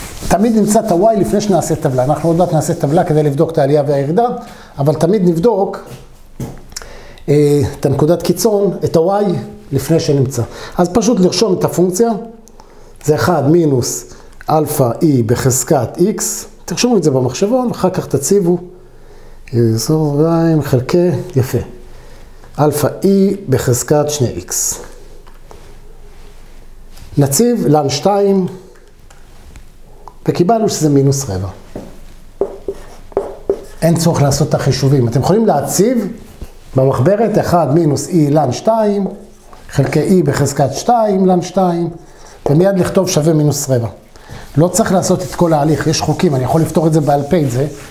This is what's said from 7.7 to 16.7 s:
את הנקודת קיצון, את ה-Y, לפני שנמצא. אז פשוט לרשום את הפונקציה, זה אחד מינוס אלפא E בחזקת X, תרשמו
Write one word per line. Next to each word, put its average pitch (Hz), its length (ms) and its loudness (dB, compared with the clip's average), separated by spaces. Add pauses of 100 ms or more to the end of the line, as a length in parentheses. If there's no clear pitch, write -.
את - 60 -4
הנקודת 151 360 2
קיצון, 202 640 0
את 147 120 -2
ה-Y, 196 280 2 (480)
לפני 156 280 0
שנמצא. 135 440 0 (340)
אז 175 160 2
פשוט 226 260 2
לרשום 185 340 2
את 170 100 -2
הפונקציה, 185 460 0 (920)
זה 151 120 2
אחד 143 340 0
מינוס 151 560 2 (440)
אלפא 147 400 0 (120)
E 165 40 2 (200)
בחזקת 123 720 0
X, 190 260 0 (420)
תרשמו 233 320 0